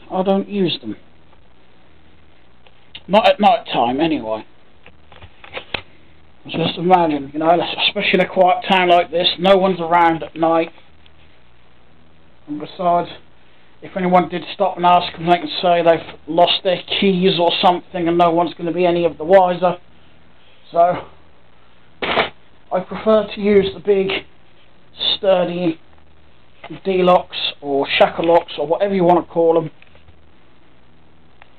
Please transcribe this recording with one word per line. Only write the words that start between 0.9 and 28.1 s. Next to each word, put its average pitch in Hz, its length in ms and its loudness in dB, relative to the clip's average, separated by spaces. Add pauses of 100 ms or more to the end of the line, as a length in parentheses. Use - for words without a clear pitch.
Not 208 200 4
at 190 120 2
night 190 320 2
time, 127 280 -2
anyway. 139 460 -4 (2000)
Just 165 300 -4
imagine, 165 560 0
you 151 60 -8
know, 165 180 2 (300)
especially - 260 -2
in 190 80 2
a 175 80 -4
quiet 180 400 2
town 180 200 2
like 175 220 2
this, 175 160 -2 (120)
no 190 180 4
one's 185 220 0
around 165 440 2
at - 120 -16
night. 165 360 0 (1800)
And 151 120 -10
besides, 175 500 -4 (720)
if 156 160 -14
anyone 180 320 0
did 170 140 -8 (100)
stop - 240 -4
and 175 80 -2
ask 175 280 2
them, 165 160 -12
they 175 80 4
can 156 120 -10 (120)
say 175 200 2
they've 165 340 0 (120)
lost 170 360 2
their 180 180 -2 (180)
keys 180 400 2
or 170 120 2 (100)
something 175 460 0
and 170 100 0
no 175 140 4
one's 170 220 -2
gonna 170 200 -8
be 180 120 0
any 175 200 0
of 160 120 -4
the 156 80 -10
wiser. 180 520 4 (920)
So, 170 340 2 (960)
I - 800 -6
prefer 202 560 0
to 208 60 -10
use 196 320 2
the 185 60 -16
big, 190 460 -2 (920)
sturdy 180 640 0 (1040)
D-locks 180 760 0
or 139 260 -4
shacker - 380 0